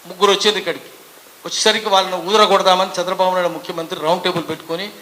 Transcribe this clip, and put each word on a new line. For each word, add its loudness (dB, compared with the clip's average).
ముగ్గురు 0
వచ్చారు 2
ఇక్కడికి. -6
వచ్చేసరికి 0
వాళ్ళని 2
ఊదరగొడదామని 2
చంద్రబాబు 0
నాయుడు 2
ముఖ్యమంత్రి -8
రౌండ్ 0
టేబుల్ -2
పెట్టుకొని -8